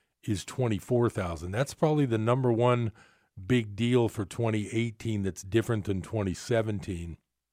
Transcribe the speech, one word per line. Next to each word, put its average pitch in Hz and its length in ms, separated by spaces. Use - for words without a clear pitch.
is 101 180
twenty-four 120 640
thousand. 87 440
That's 127 200
probably 151 320
the 113 120
number 123 340
one 120 400
big 107 300
deal 120 320
for 104 160
twenty 110 480
eighteen 113 500
that's 92 200
different 107 420
than 95 160
twenty 98 320
seventeen. 101 840